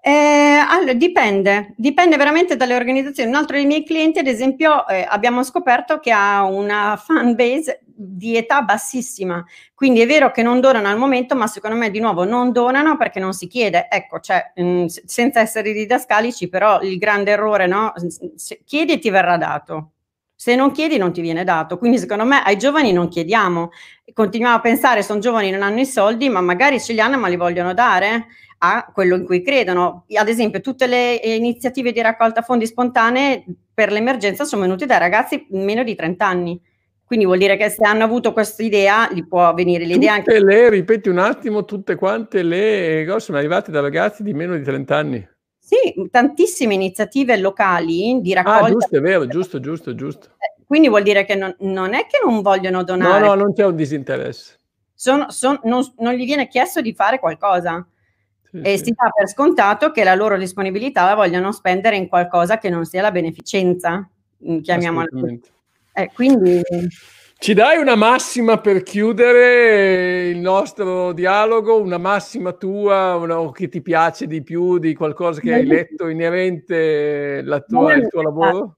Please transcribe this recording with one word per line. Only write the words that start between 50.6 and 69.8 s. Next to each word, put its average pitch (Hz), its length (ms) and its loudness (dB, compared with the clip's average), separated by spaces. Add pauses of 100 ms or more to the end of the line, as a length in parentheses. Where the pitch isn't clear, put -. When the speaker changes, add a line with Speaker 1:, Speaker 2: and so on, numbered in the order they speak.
Speaker 1:
quindi 302 240 4
vuol 208 140 4
dire 196 240 2
che 208 80 -2
non, 190 260 -4
non 190 340 -4
è 381 120 -4
che 571 180 -18
non 226 160 2
vogliono 185 440 0
donare. 180 360 2
Speaker 2:
No, 208 140 4
no, 196 80 2
non 202 100 0
c'è 208 140 0
un 180 100 0
disinteresse. 131 840 -8 (360)
Speaker 1:
Sono, 269 360 -2
son-, 277 340 -2
non 247 180 0
s-, 254 160 -8
non 233 160 -2
gli 247 100 -4
viene 269 240 -2
chiesto 302 320 -2
di 233 140 -6
fare 226 240 0
qualcosa. 175 640 -2 (680)
Speaker 2:
Sì, 175 120 -16
Speaker 1:
E 196 160 0
Speaker 2:
sì. 196 60 -8
Speaker 1:
si 233 80 -2
dà 226 220 0
per 196 140 0
scontato 277 640 2
che 226 120 0
la 185 100 6
loro 202 240 0
disponibilità 190 680 -4
la 196 100 4
vogliono 190 380 0
spendere 196 440 0
in 185 120 -4
qualcosa 175 500 0
che 208 120 -6
non 170 160 -4
sia 185 160 -6
la 208 80 2
beneficenza, 180 960 -2 (400)
mm, 165 120 -4
chiamiamola 165 480 -2
così. 135 160 -12
Speaker 2:
Assolutamente. 120 240 -10 (460)
Speaker 1:
Eh, 190 180 -4
quindi 202 480 2 (800)
Speaker 2:
Ci - 160 -2
dai 269 240 6
una 269 180 2
massima 226 600 2
per 196 240 0
chiudere 208 1500 4